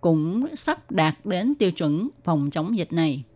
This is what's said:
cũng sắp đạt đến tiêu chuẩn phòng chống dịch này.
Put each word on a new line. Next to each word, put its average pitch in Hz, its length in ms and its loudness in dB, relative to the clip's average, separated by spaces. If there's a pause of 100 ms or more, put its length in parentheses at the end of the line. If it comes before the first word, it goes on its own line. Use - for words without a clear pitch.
cũng 180 540 2
sắp - 360 -6
đạt 156 240 2 (100)
đến 208 300 0
tiêu 196 160 2
chuẩn 170 380 -2 (140)
phòng 147 280 0
chống 180 260 -2
dịch 170 160 -4
này. 156 300 0 (120)